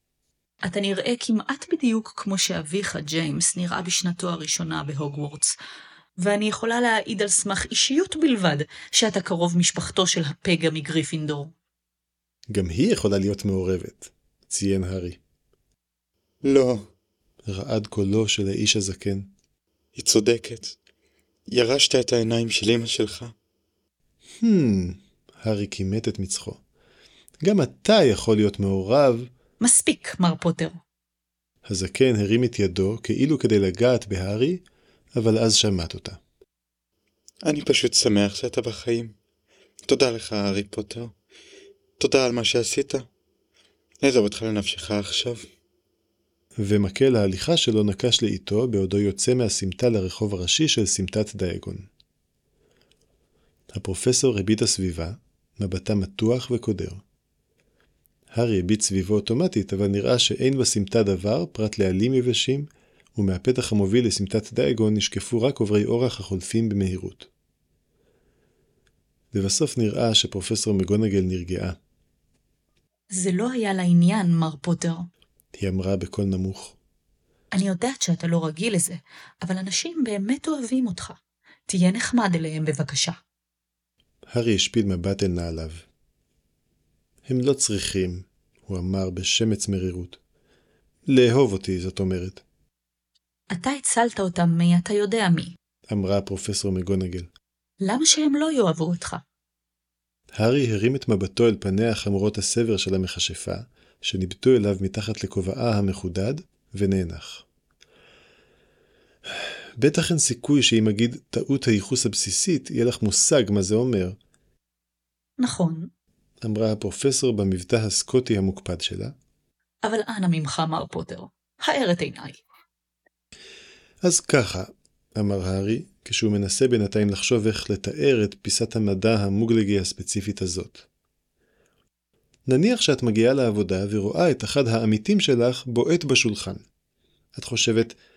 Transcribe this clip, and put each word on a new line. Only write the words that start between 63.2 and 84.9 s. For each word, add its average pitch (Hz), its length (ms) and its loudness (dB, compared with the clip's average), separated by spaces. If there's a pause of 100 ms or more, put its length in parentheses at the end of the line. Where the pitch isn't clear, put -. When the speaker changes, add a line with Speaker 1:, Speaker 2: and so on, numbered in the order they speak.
Speaker 2:
המוביל 107 340 4
לסמטת 104 460 -2
דיאגון 110 420 2
נשקפו 107 480 -2
רק 135 160 0
עוברי 104 260 2
אורח 117 360 0
החולפים 101 480 -2
במהירות. 95 580 -4 (2000)
לבסוף 101 440 0
נראה 113 360 0
שפרופסור 104 600 0
מגונגל 98 460 2
נרגעה. 92 520 -2 (1400)
Speaker 1:
"זה 185 240 -2
לא 214 180 0
היה 220 220 -2
לעניין, 175 580 4
מר 160 300 2
פוטר." 170 340 -2 (580)
Speaker 2:
היא - 160 -4
אמרה 95 280 0
בקול 92 280 -4
נמוך. 95 520 -4 (760)
Speaker 1:
"אני 196 160 0
יודעת 233 340 -2
שאתה 170 240 -2
לא 165 200 0
רגיל 170 280 -2
לזה, 175 220 -2 (460)
אבל 185 160 -2
אנשים 311 460 -4
באמת 214 440 -2
אוהבים 262 380 -2
אותך. - 260 -8 (540)
תהיה 180 260 4
נחמד 226 420 0
אליהם 156 300 -4
בבקשה." 151 480 -2 (1120)
Speaker 2:
הארי 117 280 2
השפיל 104 320 0
מבט 98 360 -2